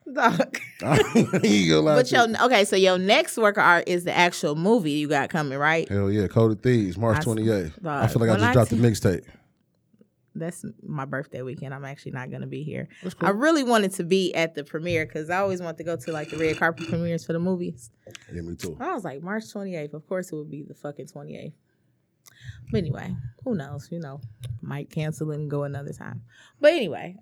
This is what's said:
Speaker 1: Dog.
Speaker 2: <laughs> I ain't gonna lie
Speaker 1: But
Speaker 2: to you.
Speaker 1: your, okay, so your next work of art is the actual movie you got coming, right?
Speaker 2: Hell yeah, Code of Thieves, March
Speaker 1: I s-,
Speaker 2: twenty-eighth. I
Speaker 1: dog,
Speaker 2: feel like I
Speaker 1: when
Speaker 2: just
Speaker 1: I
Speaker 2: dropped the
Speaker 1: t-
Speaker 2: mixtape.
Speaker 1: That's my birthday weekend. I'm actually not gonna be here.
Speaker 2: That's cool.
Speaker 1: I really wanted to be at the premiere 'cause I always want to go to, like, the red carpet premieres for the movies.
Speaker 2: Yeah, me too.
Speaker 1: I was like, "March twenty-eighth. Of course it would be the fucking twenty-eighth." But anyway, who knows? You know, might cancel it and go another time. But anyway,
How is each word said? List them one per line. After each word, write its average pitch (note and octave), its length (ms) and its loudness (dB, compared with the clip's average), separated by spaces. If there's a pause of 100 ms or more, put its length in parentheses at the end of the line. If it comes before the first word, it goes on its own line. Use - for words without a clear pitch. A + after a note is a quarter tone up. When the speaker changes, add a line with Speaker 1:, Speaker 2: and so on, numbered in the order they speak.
(140)
Speaker 1:
Dog. A#3 440 2 (120)
Speaker 2:
<laughs> - 140 -14
I - 600 4
ain't G3+ 260 4
gonna D#3 120 6
lie D3+ 140 4
Speaker 1:
But - 120 6
Speaker 2:
to - 100 0
you. A#3 160 4
Speaker 1:
your, - 120 2
okay, A#3 200 6
so G#3+ 100 -2
your F#3 220 6
next A3 400 2
work G#3 200 4
of G3 60 2
art E3+ 240 6
is F3 160 0
the F3 120 -4
actual E3+ 400 2
movie F3 360 2
you D3+ 160 -2
got C#3 220 0
coming, D3 280 -2
right? D#3 320 0
Speaker 2:
Hell G2+ 220 0
yeah, G2+ 160 2
Code A2+ 240 6
of G#2+ 100 -2
Thieves, G#2+ 360 2
March A2 180 2
Speaker 1:
I - 40 2
s-, D#3 40 -2
Speaker 2:
twenty-eighth. A2 560 0
I - 40 -14
Speaker 1:
dog, C#3+ 280 0
Speaker 2:
feel - 100 0
like A2+ 80 4
I A2 40 4
Speaker 1:
when G2+ 60 2
Speaker 2:
just - 100 4
Speaker 1:
I B3 40 2
Speaker 2:
dropped A#2 180 6
the A#2 60 0
Speaker 1:
t- A2+ 40 4
Speaker 2:
mixtape. G#2+ 420 2 (1120)
Speaker 1:
That's E3 300 -10 (200)
my D3 200 -6
birthday C#3 380 -8
weekend. C3 300 -10
I'm C#3 120 -12
actually C3+ 260 -12
not C3 200 -10
gonna C3+ 160 -10
be C3 160 -8
here. C#3 260 -8 (120)
Speaker 2:
That's F3+ 140 -10
cool. E3+ 120 -2
Speaker 1:
I F#3+ 40 2
really C#4 320 2
wanted G#3+ 300 2
to F#3+ 100 -6
be F3+ 300 2
at E3 220 -2
the C#3+ 80 -8
premiere D#3+ 420 -4
'cause D#3 240 -10
I F3+ 80 -2
always F#3+ 240 -2
want E3 160 -8
to D#3+ 60 -12
go E3 120 -4
to, D#3+ 160 -8
like, D3+ 180 -6
the - 80 -10
red D#3 200 0
carpet E3 320 -2
premieres E3+ 360 -2
for - 80 -4
the E3 60 -2
movies. F3 500 -4 (440)
Speaker 2:
Yeah, E2+ 80 -8
me E2+ 140 -8
too. E2+ 240 -10
Speaker 1:
I E4 140 -6
was B3+ 100 -6
like, C#3+ 200 -8
"March G#3+ 280 -6
twenty-eighth. F#3 420 -8
Of D3+ 140 -14
course F#3 240 -6
it D#3+ 40 -8
would D3+ 160 -10
be D3 120 -12
the - 100 -18
fucking D3 340 -12
twenty-eighth." D3+ 460 -14 (1160)
But A3 80 0
anyway, F3+ 360 -4 (280)
who B3+ 120 -4
knows? C#3 360 -10
You E3+ 80 -8
know, C#3+ 220 -12 (400)
might C#3 280 -10
cancel D#3 420 -6
it D3 40 -6
and D3 160 -8
go C#3+ 120 -4
another C#3+ 300 -8
time. - 300 -12 (360)
But D4+ 140 6
anyway, F3+ 480 -4